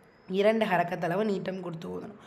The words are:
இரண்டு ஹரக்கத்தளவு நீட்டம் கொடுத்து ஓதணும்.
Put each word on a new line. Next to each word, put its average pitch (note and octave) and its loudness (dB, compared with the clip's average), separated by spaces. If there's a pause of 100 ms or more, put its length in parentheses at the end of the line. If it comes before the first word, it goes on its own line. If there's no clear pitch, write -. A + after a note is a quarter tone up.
(280)
இரண்டு G#3 4
ஹரக்கத்தளவு F3 0
நீட்டம் F#3+ -2
கொடுத்து F3 -8
ஓதணும். F3+ -10 (120)